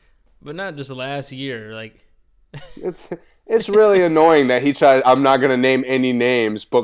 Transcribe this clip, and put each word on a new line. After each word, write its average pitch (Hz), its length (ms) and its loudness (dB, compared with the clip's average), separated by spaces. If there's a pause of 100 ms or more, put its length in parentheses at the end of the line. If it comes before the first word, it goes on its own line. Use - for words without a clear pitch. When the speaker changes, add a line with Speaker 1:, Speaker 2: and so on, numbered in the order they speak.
(420)
Speaker 1:
but 147 140 -16
not 185 200 -12
just 139 160 -12
last 135 400 -10
year, 123 420 -12
like 110 320 -18 (480)
<laughs> - 220 -18
Speaker 2:
It's, - 340 -12 (380)
it's 220 200 -2
really 202 360 4
annoying 160 460 4
that 123 120 0
he 143 120 0
tried, 135 300 4
I'm 131 200 4
not 135 140 4
gonna 131 200 0
name 131 300 0
any 131 260 -2
names, 120 520 -2
but 123 180 0